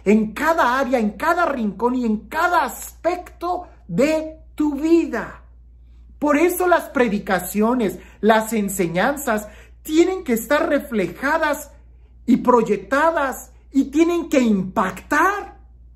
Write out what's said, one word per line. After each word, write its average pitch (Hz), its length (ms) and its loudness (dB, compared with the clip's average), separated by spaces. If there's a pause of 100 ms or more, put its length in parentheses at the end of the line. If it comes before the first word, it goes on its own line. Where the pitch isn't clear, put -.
en 214 260 2
cada 285 480 0
área, 254 200 0
en 208 120 -2
cada 339 340 0
rincón 240 500 -2
y 247 100 -2
en 214 220 -2
cada 339 360 0
aspecto - 1040 -6 (200)
de 302 500 0 (180)
tu 294 200 -2
vida. 285 680 -2 (720)
Por 294 200 2
eso 349 280 2
las 339 240 2
predicaciones, 208 1080 -2 (220)
las 220 320 2
enseñanzas 208 960 -2 (320)
tienen 359 420 0
que 240 100 -2
estar 294 360 0
reflejadas 285 1000 -2 (540)
y 226 120 4
proyectadas 262 1120 2 (200)
y 277 140 2
tienen 330 440 0
que 294 100 4
impactar 240 1200 0 (360)